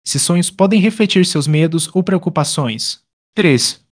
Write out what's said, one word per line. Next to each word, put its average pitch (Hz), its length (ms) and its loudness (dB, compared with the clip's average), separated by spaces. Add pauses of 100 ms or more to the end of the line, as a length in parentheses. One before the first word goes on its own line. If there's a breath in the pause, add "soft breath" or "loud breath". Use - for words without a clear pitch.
Esses - 180 -4
sonhos 175 260 0
podem 190 320 2
refletir 202 460 2
seus 147 200 -2
medos 156 460 0
ou 185 80 0
preocupações. 156 1000 -4 (340)
Três. 156 500 0 (100)